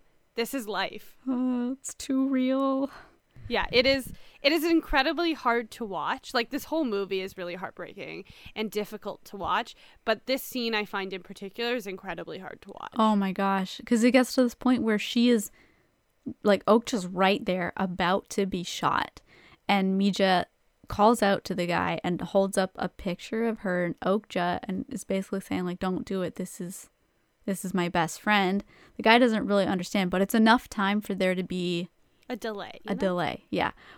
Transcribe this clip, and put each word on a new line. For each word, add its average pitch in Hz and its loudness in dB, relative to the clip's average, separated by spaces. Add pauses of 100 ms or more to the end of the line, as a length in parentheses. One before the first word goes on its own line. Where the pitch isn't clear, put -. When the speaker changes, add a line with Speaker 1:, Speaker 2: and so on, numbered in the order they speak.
(360)
Speaker 1:
This 233 -4
is 240 -6
life." 190 -6 (100)
Speaker 2:
Uh, 247 0
it's - -10
too 269 -2
real. 269 0 (560)
Speaker 1:
Yeah, 208 -2
it 254 4
is. 269 0 (300)
It 285 4
is 311 2
incredibly 320 2
hard 240 0
to - -10
watch. 190 -6
Like, 349 -2
this 262 -6
whole 311 0
movie 196 -2
is 190 -10
really 175 -8
heartbreaking 185 -12 (300)
and 214 -4
difficult 208 -8
to - -18
watch. 185 -4 (300)
But 220 -2
this 262 0
scene 226 -4
I 208 0
find 190 -6
in 185 -10
particular 233 -6
is 202 -6
incredibly 175 -10
hard - -14
to 196 -20
watch. - -14
Speaker 2:
Oh 220 6
my 196 2
gosh. 196 0
'Cause 226 2
it 247 8
gets 254 4
to 262 6
this 240 0
point 247 2
where 220 2
she 240 2
is, 226 4 (920)
like, 202 4
Okja's 214 2
right 190 2
there 180 -2
about 180 0
to 196 0
be 185 -4
shot. - -2 (460)
And 190 2
Mija 190 4 (420)
calls 226 4
out 196 2
to 180 -4
the 175 0
guy 175 0
and 175 -2
holds 196 0
up 190 0
a 180 -4
picture - -6
of 220 -2
her 180 0
and - -4
Okja 185 0
and 190 -4
is - -10
basically 196 -2
saying, 190 -4
like, 180 -4
"Don't 185 -2
do 190 -4
it. - -4
This - -8
is, 180 -12 (560)
this 190 -4
is 185 -8
my 175 0
best 170 0
friend." 196 2 (360)
The - -10
guy 220 8
doesn't 226 4
really 196 4
understand, 185 0
but 185 2
it's 196 0
enough 226 6
time 202 0
for 202 -4
there 185 2
to 180 -2
be 175 -2 (380)
Speaker 1:
A 254 -8
delay, 208 -10
you - -6
Speaker 2:
a 190 -2
Speaker 1:
know? 180 -4
Speaker 2:
delay, 180 -2
yeah. - 0 (260)